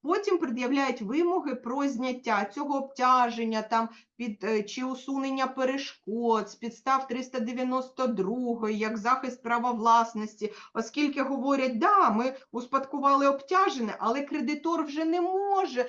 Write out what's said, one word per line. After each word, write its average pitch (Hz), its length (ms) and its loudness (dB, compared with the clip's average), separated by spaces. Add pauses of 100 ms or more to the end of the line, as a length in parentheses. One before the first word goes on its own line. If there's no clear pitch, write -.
потім 370 360 0
пред'являють 254 640 0
вимоги 285 520 0
про 277 340 -4
зняття 240 560 -2
цього 269 400 -4
обтяження, 233 760 2
там, 220 260 0 (280)
під, 226 280 -8
е, 214 180 0
чи 254 220 -6
усунення 269 640 -4
перешкод 233 1040 -2
з - 40 -18
підстав 262 540 -2
триста 254 320 -6
дев'яносто 254 640 -2
другої, 220 720 -2
як 220 200 -2
захист 247 440 0
права 240 300 0
власності, 226 800 2 (220)
оскільки 269 480 -2
говорять: 262 560 0
"Да, 370 320 6
ми 247 240 0 (180)
успадкували 277 760 2
обтяжене, 277 680 0
але 247 240 0
кредитор 302 640 -2
вже 302 200 -4
не 330 160 2
може 370 680 0